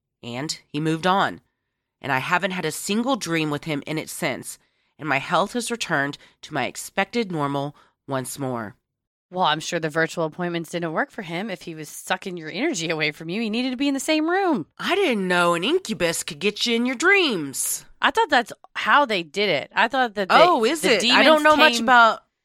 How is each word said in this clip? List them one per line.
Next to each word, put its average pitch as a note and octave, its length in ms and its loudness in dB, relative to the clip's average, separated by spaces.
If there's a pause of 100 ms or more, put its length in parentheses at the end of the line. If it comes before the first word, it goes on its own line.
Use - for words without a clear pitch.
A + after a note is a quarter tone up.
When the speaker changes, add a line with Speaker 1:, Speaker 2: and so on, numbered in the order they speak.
(220)
Speaker 1:
And B2 360 -10 (100)
he C#3+ 100 -8
moved D#3+ 280 -2
on. E3+ 340 0 (600)
And C3 120 -4
I C3 60 2
haven't F3 340 -2
had F3+ 120 -6
a D#3 80 -2
single A#3 440 -2
dream E3 340 -2
with D3 140 -4
him D3 220 -4
in D#3 120 -6
it - 100 -8
since, - 500 -6 (400)
and D3+ 100 -8
my C3+ 100 2
health F3 360 0
has A#3+ 160 -4
returned D3 460 -2 (260)
to - 120 -16
my B2 120 -2
expected G3 680 -4
normal C#3+ 420 -4 (320)
once C3 320 -6
more. B2 380 -6 (560)
Speaker 2:
Well, F3+ 120 -2
I'm D#3 160 2
sure E3+ 180 -4
the D#3+ 100 -4
virtual D#3+ 360 -2
appointments E3+ 460 -6
didn't E3+ 220 -6
work A#3 200 -4
for A3 100 -12
him F3 280 -8
if F3+ 120 -10
he E3 140 -12
was D#3 120 -14
sucking F3+ 480 -6
your D#3 140 -12
energy F3 400 -4
away D#3 220 0
from D#3+ 160 -12
you. F#3+ 120 -4
He A#3 80 -2
needed B3 220 -2
to B3 60 -6
be C#4+ 100 -2
in C#4 80 0
the C4+ 60 -4
same D#4 280 0
room. F4 380 0 (100)
Speaker 1:
I C#4 200 -2
didn't A#3+ 320 0
know F3 260 4
an E3+ 80 -2
incubus G3 600 -2
could D3 160 -12
get G3+ 260 -2
you A#3 80 2
in A#3 100 0
your B3+ 120 -2
dreams. C4+ 880 0 (180)
Speaker 2:
I B3 80 4
thought A4+ 180 2
that's B3+ 240 2 (220)
how C4 300 4
they G#3 180 -2
did F#3+ 260 -2
it. C#3+ 260 0
I G#3+ 140 4
thought B3 280 0
that G3 140 -2
they, G#3+ 60 4
Speaker 1:
Oh, D#4 280 6
is D4 160 0
Speaker 2:
the G#3+ 160 4
Speaker 1:
it? F#3+ 80 0
I A3+ 180 6
don't D4+ 160 8
Speaker 2:
demons D4+ 60 0
Speaker 1:
know D4+ 120 8
much C#4+ 180 6
Speaker 2:
came A3+ 100 -2
Speaker 1:
about A#3 360 6 (240)